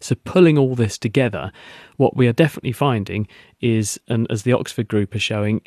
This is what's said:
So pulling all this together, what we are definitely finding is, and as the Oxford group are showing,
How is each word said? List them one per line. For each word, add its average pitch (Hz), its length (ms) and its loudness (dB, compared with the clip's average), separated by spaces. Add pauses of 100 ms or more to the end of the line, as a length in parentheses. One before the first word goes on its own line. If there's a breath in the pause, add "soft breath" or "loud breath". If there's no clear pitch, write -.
So - 140 -2
pulling 165 440 4
all 131 160 2
this 113 240 -2
together, 104 540 -2 (460 loud breath)
what - 180 2
we 127 100 4
are 120 60 4
definitely 143 400 0
finding 107 560 -2 (320 soft breath)
is, 113 480 0
and 117 200 0
as 110 140 -4
the 123 100 0
Oxford - 360 -4
group 104 260 -2
are 107 60 -4
showing, 107 460 -2